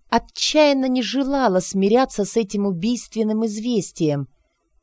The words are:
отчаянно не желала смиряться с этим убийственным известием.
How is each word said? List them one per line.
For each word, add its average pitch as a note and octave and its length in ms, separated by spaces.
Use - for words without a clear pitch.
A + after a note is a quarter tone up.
отчаянно C#4 800
не B3+ 160
желала B3+ 560
смиряться G#3 680
с - 100
этим G3+ 300
убийственным A3 800
известием. G3 840